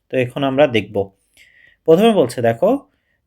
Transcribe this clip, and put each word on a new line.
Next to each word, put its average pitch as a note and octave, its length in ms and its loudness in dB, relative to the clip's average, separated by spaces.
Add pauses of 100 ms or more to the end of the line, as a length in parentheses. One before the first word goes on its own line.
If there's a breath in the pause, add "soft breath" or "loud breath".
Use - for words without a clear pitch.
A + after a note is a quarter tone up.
(120)
তো - 40 -12
এখন B2+ 280 -4
আমরা C3+ 220 2
দেখব। G#2+ 300 -4 (920 soft breath)
প্রথমে G3+ 240 4
বলছে, D#3 300 0
দেখো, A#2+ 280 0 (560)